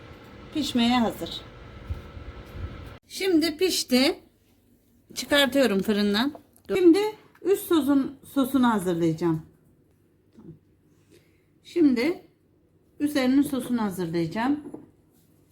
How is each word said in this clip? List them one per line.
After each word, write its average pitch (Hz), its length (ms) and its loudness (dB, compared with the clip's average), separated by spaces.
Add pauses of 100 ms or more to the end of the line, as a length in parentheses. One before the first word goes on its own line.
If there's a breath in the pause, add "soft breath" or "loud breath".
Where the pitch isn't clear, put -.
(540)
Pişmeye 247 440 0
hazır. 190 420 -4 (1700)
Şimdi 330 480 0
pişti. 302 640 0 (960)
Çıkartıyorum 262 680 2
fırından. 208 500 0 (440)
Şimdi 359 220 6 (440)
üst 392 240 0
sosun, 277 580 2
sosunu 262 460 0
hazırlayacağım. 170 720 0 (2250 soft breath)
Şimdi 294 600 0 (760)
üzerinin 277 420 2
sosunu 247 400 -4
hazırlayacağım. 185 760 -2 (920)